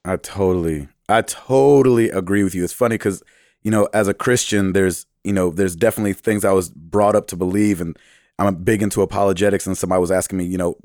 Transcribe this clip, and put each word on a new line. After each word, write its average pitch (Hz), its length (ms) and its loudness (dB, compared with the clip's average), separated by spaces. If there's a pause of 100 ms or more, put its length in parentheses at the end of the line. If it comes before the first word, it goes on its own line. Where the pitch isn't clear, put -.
I 92 120 -4
totally, 85 680 -2 (200)
I 110 140 2
totally 131 880 4
agree 98 340 0
with 92 120 -2
you. 90 80 -2
It's 87 100 -6
funny 117 240 0
'cause, 98 240 -4 (400)
you 107 100 -4
know, 104 220 2
as 104 140 2
a 101 60 -2
Christian, 104 600 0
there's, 92 320 0 (180)
you 101 100 -4
know, 92 160 0
there's 90 260 -2
definitely 104 380 0
things 104 300 -2
I 101 80 2
was 92 200 0
brought 101 440 0
up 101 120 0
to - 100 -10
believe, 95 420 0
and 82 180 -8 (420)
I'm 98 160 0
big 98 260 -2
into 104 200 -2
apologetics, 98 680 0
and 95 100 -4
somebody 92 240 0
was 90 100 0
asking 92 280 -2
me, 90 60 -4
you 90 120 -6
know, 87 280 -2